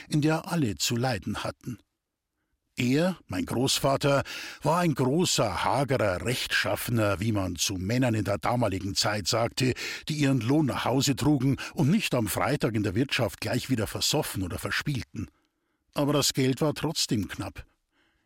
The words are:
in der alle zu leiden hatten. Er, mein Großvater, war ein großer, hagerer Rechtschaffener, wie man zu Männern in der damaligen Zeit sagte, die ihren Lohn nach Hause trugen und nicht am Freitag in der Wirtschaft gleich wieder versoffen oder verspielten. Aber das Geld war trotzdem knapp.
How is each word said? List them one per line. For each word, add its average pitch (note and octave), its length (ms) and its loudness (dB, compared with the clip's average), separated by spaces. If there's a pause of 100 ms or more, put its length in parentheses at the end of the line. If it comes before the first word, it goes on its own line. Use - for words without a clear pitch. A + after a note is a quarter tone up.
in D3+ 120 2
der D#3 300 0
alle C3+ 260 0
zu - 200 -2
leiden A#2 480 -2
hatten. - 340 -10 (1000)
Er, D3+ 460 2
mein - 180 -4
Großvater, C3+ 800 2 (400)
war D#3 160 2
ein F3 160 2
großer, B2+ 720 2
hagerer A2 600 2
Rechtschaffener, G#2+ 960 0
wie A2+ 100 0
man F#2 260 -2
zu - 180 -2
Männern A2+ 400 0
in G#2+ 100 0
der G2+ 140 0
damaligen G2+ 560 0
Zeit G#2 340 0
sagte, A#2+ 460 0 (340)
die D3+ 60 -2
ihren C#3 260 2
Lohn C#3 240 2
nach A#2 220 -2
Hause C3 280 2
trugen C3 440 2 (160)
und C#3 160 4
nicht G#3 240 2
am A#2+ 120 2
Freitag A2 480 0
in A2 80 0
der F#2+ 120 0
Wirtschaft A#2+ 480 0
gleich G#2 260 -2
wieder A2+ 180 0
versoffen - 560 -2
oder F#2 160 -6
verspielten. - 720 -4 (640)
Aber D3 220 0
das C#3+ 180 2
Geld C3 300 2
war D3+ 100 2
trotzdem A#2 560 -2
knapp. - 380 -10 (600)